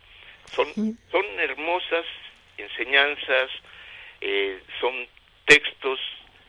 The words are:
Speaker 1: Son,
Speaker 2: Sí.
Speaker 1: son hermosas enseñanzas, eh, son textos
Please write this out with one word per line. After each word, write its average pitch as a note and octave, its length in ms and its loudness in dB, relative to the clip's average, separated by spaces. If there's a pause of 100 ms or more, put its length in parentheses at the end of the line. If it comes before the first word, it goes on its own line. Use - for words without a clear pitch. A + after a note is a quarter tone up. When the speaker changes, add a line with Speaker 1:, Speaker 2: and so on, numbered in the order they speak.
(500)
Speaker 1:
Son, C3+ 220 2
Speaker 2:
Sí. A3 220 -2 (160)
Speaker 1:
son F#3+ 140 2 (140)
hermosas E3 640 -2 (520)
enseñanzas, C3+ 920 2 (720)
eh, G2 400 -2 (180)
son B2 280 -2 (380)
textos C#3 540 6 (500)